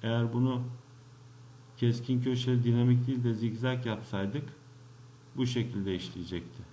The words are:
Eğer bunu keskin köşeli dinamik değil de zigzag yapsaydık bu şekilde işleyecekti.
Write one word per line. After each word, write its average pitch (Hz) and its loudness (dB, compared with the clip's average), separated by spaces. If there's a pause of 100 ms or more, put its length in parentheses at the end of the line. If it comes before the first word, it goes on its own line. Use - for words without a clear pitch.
Eğer 117 2
bunu 123 2 (1160)
keskin 123 2
köşeli 123 2
dinamik 120 4
değil 127 0
de 117 2
zigzag 117 -2
yapsaydık 104 -4 (840)
bu 127 0
şekilde 101 0
işleyecekti. 87 -8